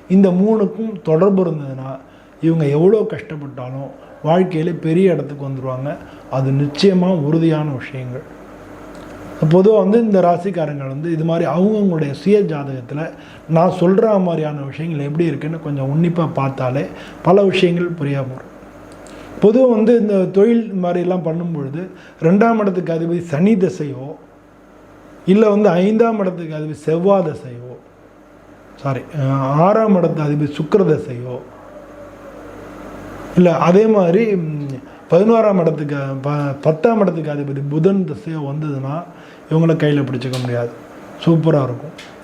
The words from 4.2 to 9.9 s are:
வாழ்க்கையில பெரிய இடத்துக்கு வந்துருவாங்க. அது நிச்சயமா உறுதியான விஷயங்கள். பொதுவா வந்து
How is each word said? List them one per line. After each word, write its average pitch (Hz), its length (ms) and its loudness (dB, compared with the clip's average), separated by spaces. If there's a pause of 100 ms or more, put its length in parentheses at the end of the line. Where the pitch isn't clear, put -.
வாழ்க்கையில 165 500 0
பெரிய 170 380 2
இடத்துக்கு 143 340 -6
வந்துருவாங்க. 135 500 -8 (360)
அது 135 200 0
நிச்சயமா 180 640 2
உறுதியான 156 540 0
விஷயங்கள். 123 500 -10 (1300)
பொதுவா 190 280 6
வந்து 196 220 4